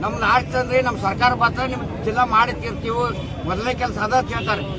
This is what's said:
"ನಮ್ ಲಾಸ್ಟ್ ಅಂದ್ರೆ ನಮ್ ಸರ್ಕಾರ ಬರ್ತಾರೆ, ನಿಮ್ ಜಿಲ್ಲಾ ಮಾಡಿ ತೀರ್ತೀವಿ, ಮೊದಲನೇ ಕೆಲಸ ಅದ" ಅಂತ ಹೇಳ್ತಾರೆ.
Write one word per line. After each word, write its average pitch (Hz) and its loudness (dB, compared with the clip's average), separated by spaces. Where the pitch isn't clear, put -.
"ನಮ್ 196 -2
ಲಾಸ್ಟ್ 247 2
ಅಂದ್ರೆ 254 2
ನಮ್ 247 -2
ಸರ್ಕಾರ 233 2
ಬರ್ತಾರೆ, 240 2
ನಿಮ್ - -6
ಜಿಲ್ಲಾ 226 2
ಮಾಡಿ 233 4
ತೀರ್ತೀವಿ, 233 -4
ಮೊದಲನೇ 208 -2
ಕೆಲಸ 240 -4
ಅದ" 214 0
ಅಂತ 254 2
ಹೇಳ್ತಾರೆ. 214 -2